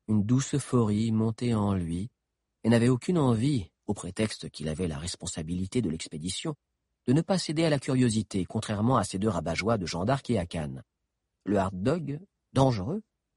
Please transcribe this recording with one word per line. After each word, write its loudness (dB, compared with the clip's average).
une 2
douce 2
euphorie 2
monter 0
en 2
lui -4
et 2
n'avait 6
aucune 0
envie, 2
au -2
prétexte -6
qu'il -8
avait -2
la -6
responsabilité -4
de -2
l'expédition, -8
de 4
ne 6
pas 0
céder 0
à 4
la 4
curiosité, 2
contrairement 0
à 4
ces -4
deux 2
rabat-joie 0
de -2
Jeanne -4
d'Arc 0
et 2
Akan. -4
Le 2
hard -2
dog, -2
dangereux ? 2